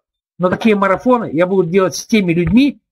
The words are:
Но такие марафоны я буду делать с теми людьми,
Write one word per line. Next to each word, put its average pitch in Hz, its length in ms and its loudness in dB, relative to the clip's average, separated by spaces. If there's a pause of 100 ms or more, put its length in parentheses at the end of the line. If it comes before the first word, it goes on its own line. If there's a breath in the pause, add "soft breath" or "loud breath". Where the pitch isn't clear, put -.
(400)
Но 180 100 0
такие 214 260 0
марафоны 196 560 0
я 170 140 0
буду 185 240 0
делать 185 260 0
с - 120 -14
теми 190 260 0
людьми, 180 460 0 (120)